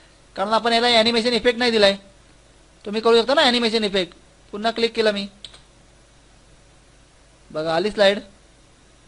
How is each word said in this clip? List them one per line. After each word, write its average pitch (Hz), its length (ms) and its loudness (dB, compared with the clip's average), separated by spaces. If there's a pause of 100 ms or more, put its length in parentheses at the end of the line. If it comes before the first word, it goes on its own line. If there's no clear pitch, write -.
(360)
कारण 202 160 -4
आपण 226 200 0
याला 233 160 2
ॲनिमेशन 233 440 2
इफेक्ट 226 260 0
नाही 247 120 0
दिलाय. 202 260 4 (880)
तुम्ही 214 160 -6
करू 226 160 4
शकता 233 180 2
ना 320 80 4
ॲनिमेशन 233 420 0
इफेक्ट. 190 300 -4 (380)
पुन्हा 214 180 -4
क्लिक 226 240 -4
केलं 214 180 0
मी, 202 140 -6 (2250)
बघा 160 240 -6
आली 185 160 -2
स्लाइड. 202 280 2 (880)